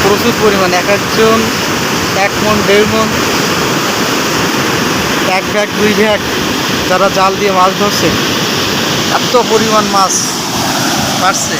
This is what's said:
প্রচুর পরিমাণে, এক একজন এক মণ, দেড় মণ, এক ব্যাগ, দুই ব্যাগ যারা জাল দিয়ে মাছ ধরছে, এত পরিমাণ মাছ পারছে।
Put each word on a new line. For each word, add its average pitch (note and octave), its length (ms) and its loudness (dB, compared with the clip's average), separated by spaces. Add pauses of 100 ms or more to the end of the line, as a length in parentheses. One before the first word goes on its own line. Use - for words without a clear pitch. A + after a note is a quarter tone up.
প্রচুর G3+ 380 2
পরিমাণে, G3 400 2
এক E3+ 160 -2
একজন A3 400 2 (880)
এক G3+ 80 2 (100)
মণ, G#3+ 140 2 (100)
দেড় G#3 260 4
মণ, A3 140 2 (2250)
এক F#3+ 60 -2 (100)
ব্যাগ, G#3 140 0 (120)
দুই G#3 200 2
ব্যাগ G#3 200 2 (720)
যারা F#3 180 2 (100)
জাল F#3+ 220 2
দিয়ে G3+ 200 0
মাছ F#3 120 4 (100)
ধরছে, G3+ 260 0 (1080)
এত - 160 -2 (180)
পরিমাণ G#3+ 320 2 (120)
মাছ F#3+ 180 2 (1080)
পারছে। - 380 -2